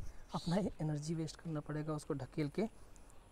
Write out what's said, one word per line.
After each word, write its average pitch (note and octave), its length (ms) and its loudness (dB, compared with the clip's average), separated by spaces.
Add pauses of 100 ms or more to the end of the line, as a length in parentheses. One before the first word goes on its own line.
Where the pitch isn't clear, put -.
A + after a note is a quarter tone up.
(340)
अपना E3+ 220 4
एनर्जी D#3 580 2
waste D#3+ 260 -2
करना D#3 200 0
पड़ेगा D3+ 320 0
उसको D3+ 220 0
ढकेल C#3+ 340 0
के G#3 200 2 (640)